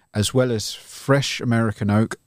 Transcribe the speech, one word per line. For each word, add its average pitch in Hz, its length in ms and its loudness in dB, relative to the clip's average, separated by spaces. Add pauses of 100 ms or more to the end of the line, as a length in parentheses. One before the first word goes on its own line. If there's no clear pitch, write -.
(140)
as 104 180 0
well 127 200 2
as 107 200 -4
fresh - 680 -2
American 113 500 0
oak. 107 260 2 (100)